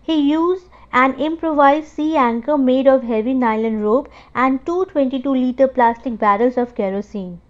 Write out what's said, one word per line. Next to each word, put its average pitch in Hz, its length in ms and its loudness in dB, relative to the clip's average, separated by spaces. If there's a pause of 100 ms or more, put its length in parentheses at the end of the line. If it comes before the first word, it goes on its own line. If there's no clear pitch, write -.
He 320 140 -2 (160)
used 349 340 0 (260)
an 262 280 2
improvised 302 680 2
sea 311 280 -2
anchor 240 400 0
made 262 300 2
of 262 160 4
heavy 233 320 -2
nylon 220 460 -2
rope 240 280 0 (240)
and 262 320 -2
two 359 200 -2
twenty-two-liter 262 840 0
plastic 240 500 0
barrels 226 400 2
of 240 160 -2
kerosene. 196 680 -6 (100)